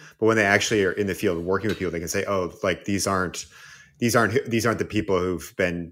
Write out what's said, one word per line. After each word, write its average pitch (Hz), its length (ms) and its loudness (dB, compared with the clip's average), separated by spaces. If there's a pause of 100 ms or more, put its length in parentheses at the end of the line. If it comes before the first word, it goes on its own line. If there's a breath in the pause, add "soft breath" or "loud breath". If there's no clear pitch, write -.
(180 loud breath)
but 110 100 2
when 113 100 6
they 104 80 4
actually 104 400 2
are 90 80 0
in 101 140 -2
the 90 80 -2
field 85 280 -2
working 92 240 0
with 95 100 0
people, 90 140 -2
they 85 80 -4
can 85 80 -8
say, 98 180 -2
"Oh, 92 280 -2 (100)
like, 90 220 -2
these 101 200 0
aren't, 92 400 -2 (540 loud breath)
these 120 160 2
aren't, 113 340 2
these 113 160 0
aren't 110 140 0
the 98 60 -2
people 98 340 0
who've 90 380 -4
been 87 340 -2